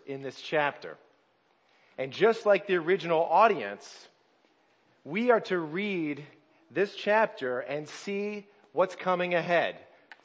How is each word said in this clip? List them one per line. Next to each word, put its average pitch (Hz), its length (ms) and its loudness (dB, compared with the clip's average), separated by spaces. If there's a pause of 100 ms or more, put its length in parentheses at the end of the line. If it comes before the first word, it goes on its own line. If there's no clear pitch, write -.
in 135 160 -10
this 135 200 -12
chapter. 143 560 -2 (1000)
And 131 140 -6
just 214 340 2
like 202 220 4
the 185 80 2
original 170 480 2
audience, 156 840 2 (960)
we 220 260 0
are 220 100 6
to - 160 -2
read 160 680 -4 (460)
this 185 220 -2
chapter 196 680 0
and 147 260 -8
see 202 600 -8 (260)
what's 185 240 0
coming 180 360 0
ahead, 160 440 2 (480)